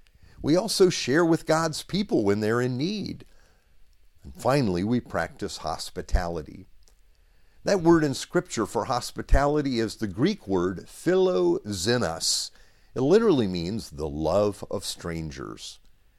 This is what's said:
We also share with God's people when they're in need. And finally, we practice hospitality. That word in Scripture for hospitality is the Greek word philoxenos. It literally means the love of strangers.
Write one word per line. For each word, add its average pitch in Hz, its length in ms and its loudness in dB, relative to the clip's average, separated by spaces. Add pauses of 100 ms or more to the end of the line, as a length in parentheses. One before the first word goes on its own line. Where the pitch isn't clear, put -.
(420)
We 143 140 2
also 190 340 4
share 160 360 0
with 160 200 2
God's 160 380 -2
people 175 400 -2
when 101 180 2
they're 113 200 2
in 127 160 -2
need. 190 480 -6 (1000)
And 71 120 -16
finally, 117 480 2
we 117 160 0
practice - 580 -6
hospitality. 85 1080 -4 (1000)
That 190 180 0
word 165 220 6
in 139 100 0
Scripture - 520 -2
for 104 200 -2
hospitality 135 920 2
is 110 180 -2
the 110 100 -4
Greek 131 400 -2
word 90 400 0
philoxenos. 123 1600 0 (440)
It 120 60 -2
literally 156 460 4
means 90 440 -4
the 76 180 -6
love 85 600 0
of 101 120 -6
strangers. 71 960 -10 (400)